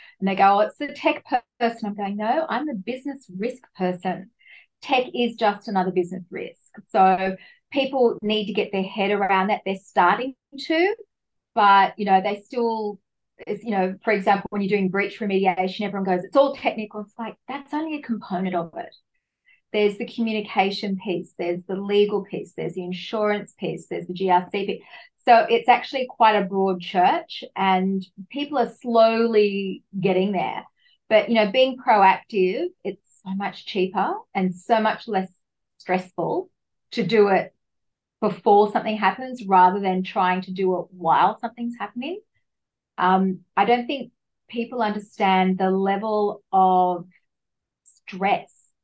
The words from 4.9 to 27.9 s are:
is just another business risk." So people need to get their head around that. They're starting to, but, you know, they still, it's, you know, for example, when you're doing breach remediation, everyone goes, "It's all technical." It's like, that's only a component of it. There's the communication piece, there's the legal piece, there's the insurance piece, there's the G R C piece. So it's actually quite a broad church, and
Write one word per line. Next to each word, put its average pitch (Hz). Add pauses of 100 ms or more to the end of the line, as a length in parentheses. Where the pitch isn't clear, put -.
is 240
just 208
another 190
business 180
risk." - (300)
So 190 (360)
people 269
need 214
to 202
get 196
their 190
head 196
around 196
that. -
They're 190
starting 214 (320)
to, 349 (600)
but, 196
you 214
know, 190
they 202
still, 226 (380)
it's, 202
you 233
know, 190
for 226
example, 196
when 202
you're 196
doing 190
breach 202
remediation, 190
everyone 196
goes, 180
"It's 196
all 277
technical." -
It's -
like, 220 (140)
that's 277
only 311
a 294
component 185
of 170
it. - (760)
There's 208
the 226
communication 208
piece, -
there's 175
the 190
legal 202
piece, -
there's 165
the 180
insurance 208
piece, 160
there's 175
the 180
G 185
R 180
C 202
piece. - (440)
So 226
it's 233
actually 254
quite 220
a 190
broad 190
church, 196 (100)
and 190 (280)